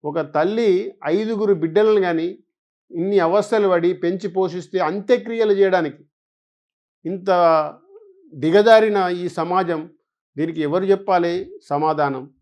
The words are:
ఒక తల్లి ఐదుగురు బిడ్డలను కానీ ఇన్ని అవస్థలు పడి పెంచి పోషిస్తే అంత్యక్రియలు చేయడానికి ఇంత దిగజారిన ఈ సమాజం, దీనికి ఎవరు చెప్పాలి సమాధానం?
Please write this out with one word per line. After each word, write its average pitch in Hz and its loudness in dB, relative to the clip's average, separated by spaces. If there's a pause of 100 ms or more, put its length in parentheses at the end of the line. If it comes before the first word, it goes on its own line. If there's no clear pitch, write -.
ఒక 151 -4
తల్లి 190 0 (120)
ఐదుగురు 208 0
బిడ్డలను 190 2
కానీ 175 -4 (520)
ఇన్ని 190 -2
అవస్థలు 202 0
పడి 175 2
పెంచి 180 -4
పోషిస్తే 180 -4
అంత్యక్రియలు 214 -2
చేయడానికి 185 0 (1000)
ఇంత 185 -8 (1040)
దిగజారిన 208 4
ఈ 180 -4
సమాజం, 170 -4 (460)
దీనికి 160 -4
ఎవరు 165 -2
చెప్పాలి 190 -2 (100)
సమాధానం? 143 -2